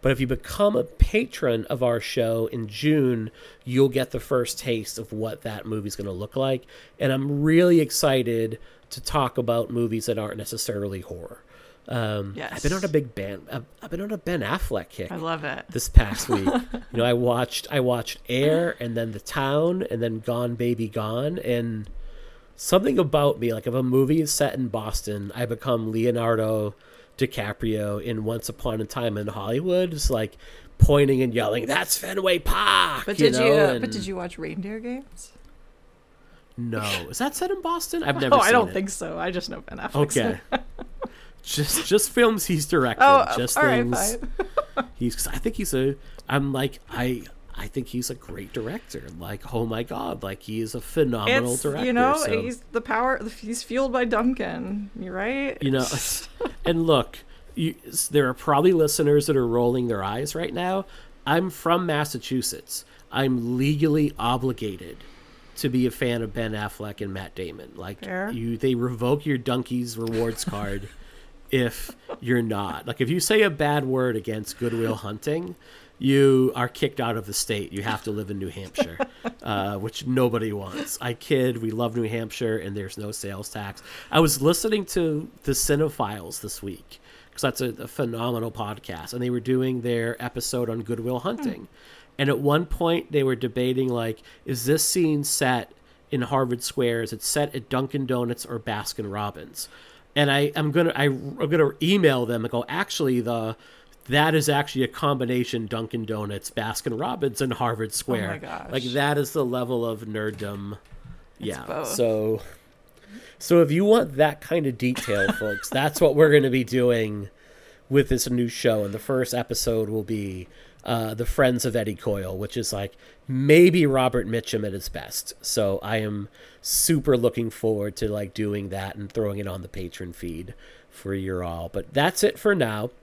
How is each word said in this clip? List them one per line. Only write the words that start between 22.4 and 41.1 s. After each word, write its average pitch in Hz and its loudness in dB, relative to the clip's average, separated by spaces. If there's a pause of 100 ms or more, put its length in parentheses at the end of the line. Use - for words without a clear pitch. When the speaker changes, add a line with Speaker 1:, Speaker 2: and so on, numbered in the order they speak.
Speaker 1:
something 208 2
about 147 4
me, 117 0
like, 113 -4
if 120 -2
a 131 2
movie 135 4
is 147 0
set - 2
in 127 -2
Boston, 107 -4
I 123 -2
become 117 -2
Leonardo 113 2 (440)
DiCaprio 104 -2
in 110 -4
Once 110 -4
Upon 110 -6
a 107 -2
Time 113 -4
in 104 -4
Hollywood. 160 0
It's 143 0
like 110 -2 (420)
pointing 139 8
and 123 2
yelling, 110 0
"That's 185 0
Fenway 190 0
Park!" 185 4
Speaker 2:
But 202 -2
Speaker 1:
you 147 6
Speaker 2:
did 127 2
Speaker 1:
know? 156 4
Speaker 2:
you, 147 8
uh, 147 8
Speaker 1:
And 120 0
Speaker 2:
but 113 -2
did - -6
you 190 -6
watch 180 -8
Reindeer 180 -8
Games? 247 -12 (1200)
Speaker 1:
No. 113 -4 (280)
Is - -8
that 277 -2
set 359 -2
in 381 -4
Boston? 339 -4
I've - 0
Speaker 2:
<laughs> - -4
Speaker 1:
never 254 6
Speaker 2:
Oh, 269 8
I 208 6
Speaker 1:
seen 220 6
Speaker 2:
don't 233 6
Speaker 1:
it. - -8
Speaker 2:
think 196 -2
so. 165 -8
I 175 -4
just 180 -6
know - -10
Ben - -14
Affleck's 143 0
Speaker 1:
Okay. 127 4 (320)
Speaker 2:
in 262 0
it. - -2
<laughs> - -16 (720)